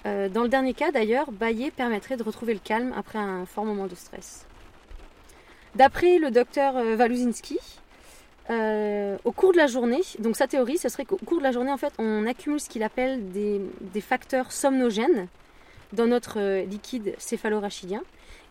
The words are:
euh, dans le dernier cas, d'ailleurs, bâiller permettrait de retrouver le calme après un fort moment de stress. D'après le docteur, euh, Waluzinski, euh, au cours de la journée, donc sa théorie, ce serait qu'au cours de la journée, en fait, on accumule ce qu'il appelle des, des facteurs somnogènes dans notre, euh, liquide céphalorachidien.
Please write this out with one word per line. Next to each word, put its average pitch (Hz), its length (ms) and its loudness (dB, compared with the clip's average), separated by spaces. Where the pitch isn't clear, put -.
euh, 202 220 -2
dans 214 140 0
le 240 60 2
dernier 262 260 2
cas, 311 180 0
d'ailleurs, 254 400 0
bâiller 226 400 -2
permettrait 240 440 -4
de 233 80 -8
retrouver 220 300 -4
le 190 60 -6
calme 233 360 -2
après 202 220 -8
un 190 280 -4
fort 208 180 -8
moment 202 240 -4
de 180 80 -12
stress. - 500 -18
D'après 349 440 6
le 302 140 2
docteur, 254 440 4
euh, 226 200 2
Waluzinski, 247 640 0
euh, 214 760 0
au 240 60 0
cours 381 220 4
de 349 60 6
la 302 100 8
journée, 240 320 2
donc 226 160 0
sa 277 140 2
théorie, 262 280 2
ce 359 120 -2
serait - 160 -4
qu'au 381 140 -4
cours - 200 -2
de 277 60 0
la 262 80 2
journée, 247 180 -2
en 277 60 -2
fait, 285 220 -4
on 220 280 0
accumule 294 320 -4
ce - 100 -8
qu'il 220 140 -6
appelle 254 480 -2
des, 208 300 -2
des 202 200 -6
facteurs 254 500 -2
somnogènes 247 800 2
dans 226 160 2
notre, 240 320 0
euh, 196 240 0
liquide 202 540 -8
céphalorachidien. 208 840 -4